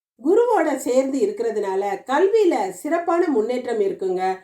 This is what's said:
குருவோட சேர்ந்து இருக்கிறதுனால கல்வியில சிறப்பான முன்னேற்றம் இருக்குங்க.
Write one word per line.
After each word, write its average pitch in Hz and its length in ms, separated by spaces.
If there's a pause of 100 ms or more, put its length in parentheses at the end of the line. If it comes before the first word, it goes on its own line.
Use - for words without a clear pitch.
(220)
குருவோட 392 540
சேர்ந்து 269 440
இருக்கிறதுனால 208 600 (220)
கல்வியில 359 520 (160)
சிறப்பான 339 560
முன்னேற்றம் 240 540
இருக்குங்க. 185 400 (220)